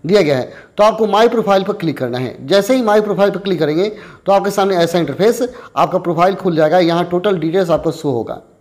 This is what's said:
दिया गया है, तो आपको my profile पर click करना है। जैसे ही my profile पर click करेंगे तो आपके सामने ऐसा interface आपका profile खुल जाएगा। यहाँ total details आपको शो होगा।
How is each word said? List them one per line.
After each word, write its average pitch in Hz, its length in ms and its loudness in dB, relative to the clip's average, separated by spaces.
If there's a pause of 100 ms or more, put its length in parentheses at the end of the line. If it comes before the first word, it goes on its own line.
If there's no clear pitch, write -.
दिया 196 160 4
गया 147 140 2
है, 127 160 -6 (240)
तो 208 80 4
आपको 214 220 2
my 208 220 4
profile 196 360 2
पर 190 80 -4
click 165 260 -4
करना 123 200 -4
है। 127 180 -8 (100)
जैसे 202 300 2
ही 254 60 0
my 214 180 2
profile 202 300 0
पर 185 80 -8
click 180 200 -4
करेंगे 156 300 0 (380)
तो 196 60 2
आपके 196 180 2
सामने 196 260 0
ऐसा 170 220 0
interface 170 440 0 (340)
आपका 160 220 0
profile 175 360 0
खुल 185 220 -2
जाएगा। 156 220 4
यहाँ 170 260 2
total 180 340 -2
details 165 320 -2
आपको 160 220 0
शो - 180 -4
होगा। 117 300 -6 (200)